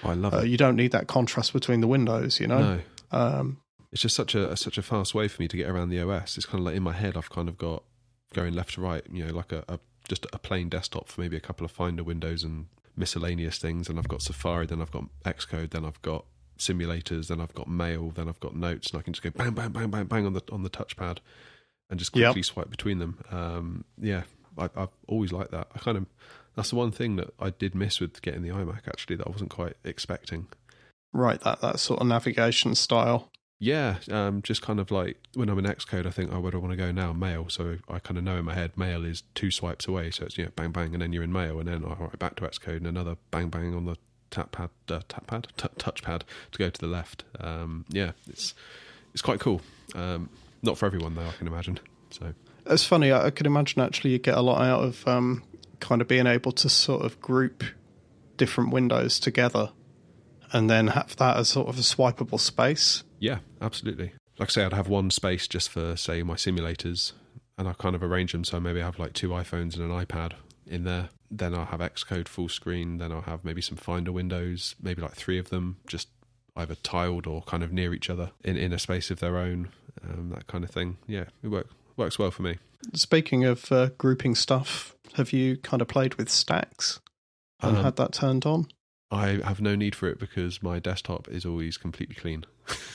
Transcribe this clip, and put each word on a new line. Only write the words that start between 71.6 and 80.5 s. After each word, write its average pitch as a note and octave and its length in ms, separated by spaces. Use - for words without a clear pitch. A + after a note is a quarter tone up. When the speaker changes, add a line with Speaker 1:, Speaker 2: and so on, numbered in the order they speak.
Speaker 1:
have E2+ 140
Xcode F2 480
full F2 200
screen, E2+ 500
then E2 140
I'll E2 100
have E2+ 220
maybe E2+ 180
some - 140
Finder F2 360
windows, F2+ 680
maybe, F2+ 220
like, D2+ 120
three F#2 240
of F2+ 120
them, F2+ 360
just - 220
either E2 200
tiled F2 500
or D#2+ 160
kind E2+ 200
of E2+ 100
near F2+ 220
each - 160
other F2 220
in, F#2 120
in F2 160
a E2+ 60
space F2+ 320
of F2+ 100
their F2 180
own, F2+ 320
um, F2 260
that - 160
kind F2 180